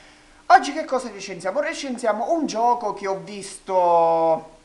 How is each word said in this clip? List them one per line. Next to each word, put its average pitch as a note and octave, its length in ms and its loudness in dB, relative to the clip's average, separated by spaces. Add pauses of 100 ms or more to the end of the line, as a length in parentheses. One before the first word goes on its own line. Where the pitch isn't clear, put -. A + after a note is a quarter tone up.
(460)
Oggi - 260 6
che D#4 120 -4
cosa B3+ 260 -4
recensiamo? F#3 480 -8
Recensiamo B3+ 720 -4
un E4 160 0
gioco A#3 480 0
che G3+ 140 -8
ho G3 80 -2
visto. E3+ 1300 2 (140)